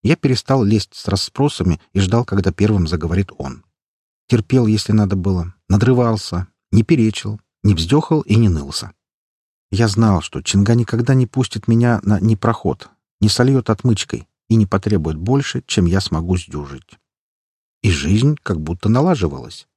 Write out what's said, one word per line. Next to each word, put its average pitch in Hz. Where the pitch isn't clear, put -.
Я 147
перестал 131
лезть 104
с -
расспросами 95
и 98
ждал, 107
когда 95
первым 101
заговорит 87
он. 67
Терпел, 123
если 107
надо 101
было, 90
надрывался, 107
не 110
перечил, 110
не 104
вздёхал 143
и 107
не 113
нылся. 76
Я 110
знал, 101
что -
Чинга 101
никогда 120
не 127
пустит -
меня 117
на 101
непроход, 107
не 104
сольёт 131
отмычкой -
и 113
не 107
потребует 87
больше, 127
чем 92
я 95
смогу 85
сдюжить. 69
И -
жизнь 101
как 85
будто 85
налаживалась. 104